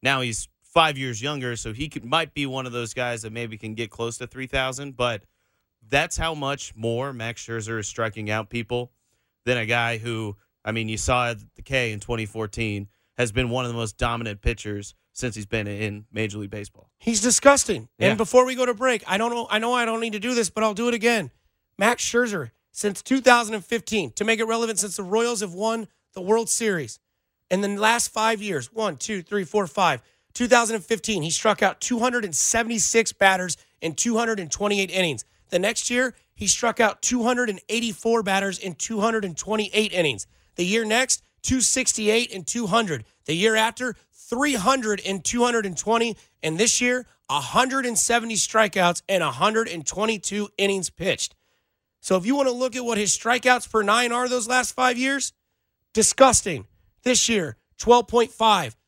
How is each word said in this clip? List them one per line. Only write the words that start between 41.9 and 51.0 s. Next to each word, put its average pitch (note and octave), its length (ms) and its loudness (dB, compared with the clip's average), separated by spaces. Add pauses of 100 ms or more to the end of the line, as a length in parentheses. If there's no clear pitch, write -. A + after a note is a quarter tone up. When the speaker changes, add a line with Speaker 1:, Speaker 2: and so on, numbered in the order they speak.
Speaker 2:
and F#3 120 -10
two A#3+ 200 -4
hundred. F3+ 380 0 (200)
The D#3 100 -2
year G#3+ 220 2
after, A3+ 380 0 (180)
three C4+ 420 -2
hundred A3 520 2
and F#3+ 180 -4
two A#3+ 200 0
hundred A#3 200 2
and F#3 140 -6
twenty. A#3 380 0 (260)
And D#3+ 160 -2
this A#3 220 2
year, B3 260 0 (240)
a C3+ 100 0
hundred B3+ 460 2
and A#3 100 -2
seventy A#3 380 0
strikeouts F#3 760 2
and F#3+ 140 2
a D3+ 80 0
hundred G3+ 380 0
and D#3+ 180 -8
twenty-two G#3 600 -2 (100)
innings G3 320 0
pitched. - 440 -4 (680)